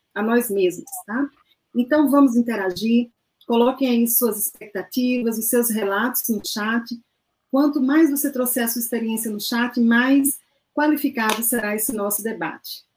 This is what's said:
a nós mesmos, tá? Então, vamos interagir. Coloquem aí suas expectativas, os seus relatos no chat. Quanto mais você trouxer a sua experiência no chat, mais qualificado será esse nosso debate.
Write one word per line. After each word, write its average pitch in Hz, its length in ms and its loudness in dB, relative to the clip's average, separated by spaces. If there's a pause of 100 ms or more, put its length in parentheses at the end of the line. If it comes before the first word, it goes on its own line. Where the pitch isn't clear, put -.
(140)
a 202 80 -4
nós 233 280 0
mesmos, 180 340 0 (220)
tá? 254 200 -4 (480)
Então, 269 360 2
vamos 277 260 6
interagir. 226 760 0 (360)
Coloquem 254 420 2
aí 233 180 2
suas 214 400 -2
expectativas, 233 920 -4
os 220 80 -6
seus 240 240 0
relatos 214 580 -2
no 214 180 -2
chat. 226 380 -4 (680)
Quanto 294 300 2
mais 285 300 4
você 277 200 -2
trouxer 247 340 -2
a 233 40 -2
sua 233 120 -4
experiência 226 500 -4
no 208 100 -8
chat, 240 400 -2
mais 262 580 4 (360)
qualificado 254 680 0
será 208 320 -2
esse 220 200 -4
nosso 202 280 -4
debate. - 640 -8 (100)